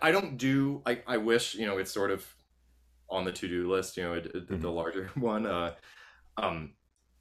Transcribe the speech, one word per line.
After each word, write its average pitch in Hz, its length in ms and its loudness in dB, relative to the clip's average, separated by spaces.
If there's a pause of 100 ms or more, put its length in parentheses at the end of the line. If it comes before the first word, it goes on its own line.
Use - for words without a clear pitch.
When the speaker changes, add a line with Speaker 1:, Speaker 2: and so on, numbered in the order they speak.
Speaker 1:
I 160 100 6
don't 175 260 0
do, 139 480 2
I, 123 220 0
I 123 100 2
wish, 117 380 4
you 110 100 -2
know, 98 120 0
it's 95 140 -2
sort 98 200 2
of 98 140 -2 (840)
on 92 140 -2
the 92 80 0
to-do 90 400 -2
list, 95 240 0
you 92 80 -4
know, 87 100 -2
it, 85 140 -4
it, 90 200 -8
the 95 100 -2
Speaker 2:
Mm-hmm. 82 100 -2
Speaker 1:
larger 85 440 -4
<laughs> - 40 -8
one. 110 300 0
Uh, 87 280 0 (640)
um, 82 360 -2 (480)